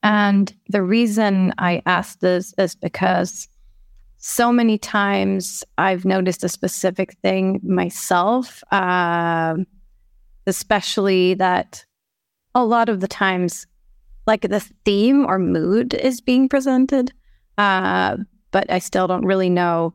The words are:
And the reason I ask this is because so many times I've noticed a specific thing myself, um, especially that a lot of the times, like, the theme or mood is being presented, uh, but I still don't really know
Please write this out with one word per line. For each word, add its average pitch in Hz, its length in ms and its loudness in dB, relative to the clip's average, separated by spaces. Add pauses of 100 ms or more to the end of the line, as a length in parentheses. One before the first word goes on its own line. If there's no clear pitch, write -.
And 202 520 2 (160)
the 196 120 0
reason 208 760 2
I 175 260 -2
ask 180 360 -2
this 180 360 -2
is 185 180 0
because 180 720 -4 (680)
so - 340 -2
many 226 280 2
times 196 840 -4 (140)
I've 185 300 0
noticed 185 380 0
a 170 40 0
specific - 720 -4
thing 190 420 0
myself, 180 1000 -2 (100)
um, 170 920 0 (800)
especially 190 880 0
that 185 500 -2 (680)
a 247 100 2
lot 233 240 2
of 208 120 -2
the 190 80 -4
times, 180 580 -2 (600)
like, 220 160 2
the 196 180 -2 (240)
theme 226 420 4
or 190 120 0
mood 180 560 0
is 254 260 -2
being 262 280 2
presented, 262 640 0 (460)
uh, 190 580 0 (340)
but - 200 0
I 180 80 0
still 185 280 -2
don't 185 200 -2
really 185 240 2
know 170 440 0